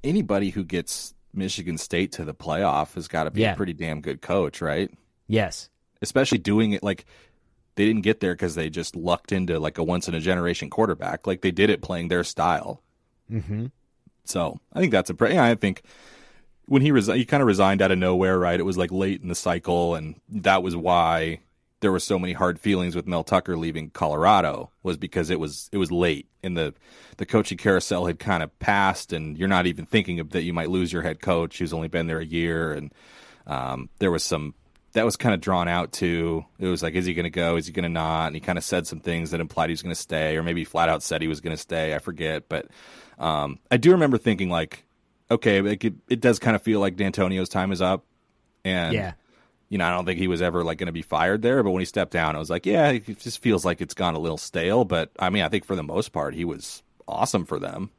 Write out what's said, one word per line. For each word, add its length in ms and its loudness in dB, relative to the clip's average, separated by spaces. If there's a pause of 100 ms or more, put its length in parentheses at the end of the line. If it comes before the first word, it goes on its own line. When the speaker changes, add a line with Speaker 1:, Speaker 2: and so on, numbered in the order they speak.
Speaker 1:
anybody 460 0
who 140 -4
gets 500 -6 (200)
Michigan 440 -4
State 360 -2
to 120 -8
the 80 -10
playoff 640 -2
has 120 -10
gotta 240 -2
be 100 -2
Speaker 2:
Yeah. 120 2
Speaker 1:
a 20 -6
pretty 180 -4
damn 280 -6
good 200 -8
coach, 400 -2
right? 280 -2 (380)
Speaker 2:
Yes. 420 -2 (320)
Speaker 1:
Especially 360 0
doing 360 2
it, 100 -4
like, 220 -4 (720)
they 100 4
didn't 180 2
get 180 2
there 140 0
'cause 200 -4
they 140 -2
just 260 -8
lucked 380 -2
into, 260 0
like, 180 -4
a 60 -2
once-in-a-generation 840 -2
quarterback. 580 -2
Like, 140 -4
they 100 0
did 180 4
it 120 0
playing 260 -6
their 160 0
style. 580 -2 (500)
Speaker 2:
Mm-hmm. 340 -4 (580)
Speaker 1:
So, 360 -4 (140)
I 60 -4
think 120 4
that's 180 2
a 40 -4
pre-, 200 2
yeah, 100 6
I 120 6
think 280 -2 (840)
when 140 6
he 100 6
resi-, 260 6
he 80 2
kinda 200 2
resigned 360 4
out 100 6
of 60 4
nowhere, 420 4
right? 200 2
It 40 0
was, 140 -2
like, 140 0
late 300 -2
in 60 -10
the 80 -4
cycle, 600 0
and 200 -8 (140)
that 340 4
was 120 -2
why 640 2 (420)
there 100 4
were 80 2
so 180 0
many 160 -2
hard 260 0
feelings 360 0
with 100 -4
Mel 180 -2
Tucker 340 2
leaving 340 -4
Colorado, 800 2 (100)
was 160 -4
because 320 -4
it 100 0
was, 320 -8
it 60 -4
was 140 0
late 360 0 (140)
in 140 -6
the, 180 -2 (440)
the 80 -6
coaching 320 0
carousel 500 2
had 120 -2
kinda 280 0 (120)
passed, 540 2
and 240 -6
you're 120 0
not 180 4
even 180 -4
thinking 340 0
of 120 -6
that 120 -2
you 100 -4
might 180 -2
lose 220 0
your 100 -2
head 180 -4
coach 380 0
who's 140 -4
only 160 -4
been 180 -2
there 120 -2
a 60 -6
year, 480 -2
and, 200 -10 (520)
um, 440 -6 (100)
there 120 2
was 120 0
some, 320 -4 (380)
that 120 2
was 120 0
kinda 200 2
drawn 300 0
out 240 0
too. 540 -2 (120)
It 100 -4
was 140 0
like, 140 -4
is 100 0
he 80 -2
gonna 160 -2
go? 280 0
Is 100 -4
he 60 -14
gonna 160 -2
not? 380 -2
And 80 -6
he 40 -8
kinda 220 -2
said 260 -2
some 140 -12
things 300 -4
that 100 -4
implied 280 -2
he 40 -2
was 100 -8
gonna 100 -6
stay, 440 -2
or 40 -2
maybe 220 -4
flat 260 0
out 140 0
said 180 -4
he 60 -2
was 140 -4
gonna 160 -6
stay. 360 -4
I 60 -4
forget, 500 -6
but, 180 -6 (520)
um, 400 -2 (100)
I 80 4
do 140 8
remember 260 6
thinking, 320 0
like, 360 -2 (440)
okay, 320 4
like, 220 -2
it, 100 0 (160)
it 120 0
does 180 4
kinda 200 2
feel 200 2
like 160 0
Dantonio's 540 0
time 240 -2
is 80 -4
up, 240 0 (580)
and 320 0
Speaker 2:
Yeah. 180 -4 (540)
Speaker 1:
you 120 -4
know, 60 2
I 40 2
don't 160 0
think 140 -2
he 80 0
was 160 0
ever, 200 0
like, 140 -2
gonna 140 -6
be 100 -8
fired 400 0
there, 220 2
but 80 2
when 100 0
he 40 0
stepped 260 -2
down, 240 0
I 40 -6
was 120 -6
like, 160 -2
yeah, 240 4
it 280 -6
just 220 -10
feels 240 2
like 160 0
it's 140 -8
gone 180 0
a 60 -4
little 180 -4
stale. 480 0
But, 320 -2
I 140 0
mean, 100 2
I 80 0
think 160 -2
for 100 -2
the 80 -4
most 300 -4
part, 220 -4
he 100 -4
was 380 -10 (240)
awesome 380 -2
for 120 -6
them. 420 -8